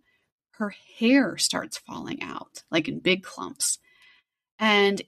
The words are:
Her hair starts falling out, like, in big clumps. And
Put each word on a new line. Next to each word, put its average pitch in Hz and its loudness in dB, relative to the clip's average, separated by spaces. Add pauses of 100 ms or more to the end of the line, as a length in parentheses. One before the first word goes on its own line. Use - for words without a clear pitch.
(540)
Her 208 -6 (240)
hair 233 4
starts - -4
falling - -10
out, - -16
like, 160 0
in - -8
big 185 0
clumps. - -6 (840)
And 202 4